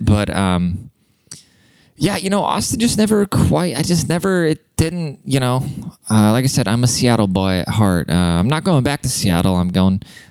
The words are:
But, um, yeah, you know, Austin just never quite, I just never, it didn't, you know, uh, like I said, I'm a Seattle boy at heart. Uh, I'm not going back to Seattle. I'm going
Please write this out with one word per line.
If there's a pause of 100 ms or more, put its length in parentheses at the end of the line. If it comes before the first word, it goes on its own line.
But,
um, (1040)
yeah,
you
know,
Austin
just
never
quite,
I
just
never,
it
didn't,
you
know, (420)
uh,
like
I
said,
I'm
a
Seattle
boy
at
heart.
Uh,
I'm
not
going
back
to
Seattle.
I'm
going (280)